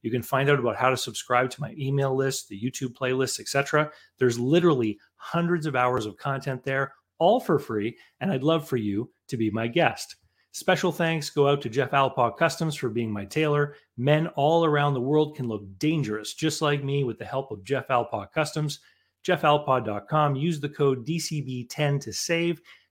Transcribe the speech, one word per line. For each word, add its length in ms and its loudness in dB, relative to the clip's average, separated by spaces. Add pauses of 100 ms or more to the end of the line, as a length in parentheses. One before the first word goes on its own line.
You 80 -6
can 120 -2
find 280 0
out 80 4
about 160 0
how 160 2
to 60 2
subscribe 540 -2
to 100 -14
my 180 -8
email 380 -2
list, 320 -2
the 120 -12
YouTube 340 -6
playlists, 440 -2
et 80 -14
cetera. 440 0 (280)
There's 220 2
literally 580 4 (180)
hundreds 500 -2
of 100 -2
hours 280 2
of 120 -8
content 480 -6
there, 300 -4 (240)
all 200 4
for 220 2
free, 360 -4 (240)
and 120 -2
I'd 100 0
love 240 2
for 100 -2
you 360 -4 (160)
to 80 -6
be 140 0
my 180 -2
guest. 480 0 (340)
Special 400 0
thanks 400 -2
go 160 4
out 160 2
to 60 -8
Jeff 240 -2
Alpaugh 440 2
Customs 380 0
for 140 -4
being 240 -2
my 120 -4
tailor. 520 0 (200)
Men 320 2
all 360 2
around 300 2
the 60 0
world 360 2
can 100 -6
look 180 -6 (140)
dangerous, 560 -2
just 260 -2
like 220 0
me, 220 -2
with 140 -4
the 60 -12
help 280 -6
of 100 -10
Jeff 240 -2
Alpaugh 460 0
Customs. 480 -2 (440)
Jeff 160 2
alpaugh 420 4
dot 240 -6
com. 300 2
Use 240 -2
the 80 -4
code 380 0
D 120 -4
C 220 -4
B 240 -8
ten 360 0
to 120 -10
save. 480 -2 (300)